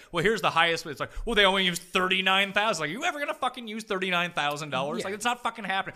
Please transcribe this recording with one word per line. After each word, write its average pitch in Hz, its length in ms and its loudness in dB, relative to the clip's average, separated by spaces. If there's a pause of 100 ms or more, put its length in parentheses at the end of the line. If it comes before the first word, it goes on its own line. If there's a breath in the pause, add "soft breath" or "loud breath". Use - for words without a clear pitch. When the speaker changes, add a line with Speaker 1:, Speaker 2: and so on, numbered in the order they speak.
(120)
Speaker 1:
"Well, 170 120 0
here's 208 180 2
the 170 100 2
highest." 165 340 2
It's 147 140 -8
like, 135 120 -6 (140 loud breath)
"Well, 233 80 -2
they 202 120 6
only 190 200 4
used 175 160 -2
thirty-nine 190 720 2
thousand." 208 300 0
Like, 151 80 -2
you 247 140 -6
ever 339 120 -2
gonna 294 160 -4
fucking 254 340 -6
use 214 160 -8
thirty-nine 180 500 -2
thousand 147 360 -2
dollars? 143 320 -2
Speaker 2:
Go. 185 80 -4
Speaker 1:
Like, 202 60 -6
it's 214 100 -4
not 240 160 0
fucking 226 220 -4
happening. 190 320 -2